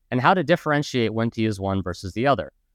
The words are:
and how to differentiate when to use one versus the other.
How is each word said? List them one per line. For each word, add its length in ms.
and 80
how 140
to 100
differentiate 720
when 180
to 100
use 160
one 240
versus 300
the 160
other. 240